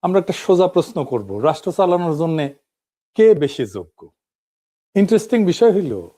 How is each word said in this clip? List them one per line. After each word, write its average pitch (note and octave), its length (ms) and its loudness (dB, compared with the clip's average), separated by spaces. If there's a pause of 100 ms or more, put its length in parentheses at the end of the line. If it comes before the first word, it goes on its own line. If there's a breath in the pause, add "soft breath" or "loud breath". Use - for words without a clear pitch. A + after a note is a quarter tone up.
আমরা F#3 180 2
একটা F3+ 120 -6
সোজা F#3 360 2
প্রশ্ন E3+ 360 -2
করব, G2+ 340 -8
রাষ্ট্র D3+ 340 -2
চালানোর F3 460 0
জন্যে D#3 360 -4 (600)
কে A3 200 6
বেশি C#3+ 320 -4
যোগ্য? F#2 420 -14 (840)
ইন্টারেস্টিং G#3+ 500 2
বিষয় G3 280 2
হইল A#2 460 -4